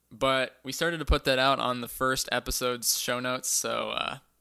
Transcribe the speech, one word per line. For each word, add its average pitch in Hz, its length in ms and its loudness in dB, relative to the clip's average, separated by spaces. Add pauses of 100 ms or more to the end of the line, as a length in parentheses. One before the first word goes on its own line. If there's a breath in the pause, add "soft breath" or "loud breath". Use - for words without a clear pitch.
but 131 540 0
we 131 80 -8
started 165 260 0
to 151 60 -4
put 139 220 2
that 135 120 4
out 131 220 4
on 123 220 0
the 117 80 -10
first 131 420 0
episode's 123 640 0
show 123 220 -2
notes, 127 300 -4
so, 113 400 0
uh, - 300 -4 (220)